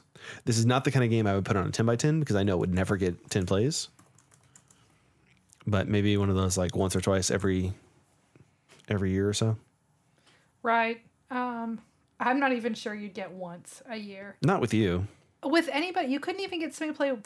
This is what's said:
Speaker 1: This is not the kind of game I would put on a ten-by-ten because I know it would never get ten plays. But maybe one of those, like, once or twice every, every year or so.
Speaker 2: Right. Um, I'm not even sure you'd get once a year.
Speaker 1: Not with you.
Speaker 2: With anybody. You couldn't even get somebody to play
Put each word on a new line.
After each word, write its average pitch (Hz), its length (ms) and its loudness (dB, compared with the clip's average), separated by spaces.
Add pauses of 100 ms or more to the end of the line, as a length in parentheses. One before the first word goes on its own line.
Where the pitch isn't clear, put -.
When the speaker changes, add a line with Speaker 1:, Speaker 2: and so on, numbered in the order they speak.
(460)
Speaker 1:
This 113 120 2
is 113 80 4
not 127 180 4
the 139 80 2
kind 131 140 4
of 110 60 2
game 113 160 2
I 98 80 2
would 95 100 0
put 107 100 0
on 92 120 2
a 101 40 -2
ten-by-ten 120 480 2
because 139 160 -2
I 98 80 2
know 101 120 2
it 85 40 2
would 92 140 0
never 92 240 0
get 90 320 -2
ten 98 160 0
plays. 104 440 0 (1800)
But 101 220 0
maybe 104 300 2
one 101 120 2
of 95 60 2
those, 95 220 2
like, 90 180 0
once 95 200 0
or 92 60 2
twice 95 280 2
every, 95 440 0 (1120)
every 98 240 0
year 98 160 2
or 104 60 0
so. 110 240 0 (1080)
Speaker 2:
Right. 233 380 2 (280)
Um, 240 520 -6 (380)
I'm 254 200 0
not 262 140 2
even 233 200 -2
sure 214 220 -8
you'd 208 180 -12
get 190 180 -8
once 180 560 -14
a 233 100 -10
year. 202 440 -14
Speaker 1:
Not 170 200 4
with 120 120 -2
you. 95 340 2 (360)
Speaker 2:
With 302 280 2
anybody. 339 360 -2
You 277 120 -2
couldn't 381 220 -6
even 370 180 -6
get 320 140 -6
somebody 311 200 -6
to - 40 -12
play 269 280 -2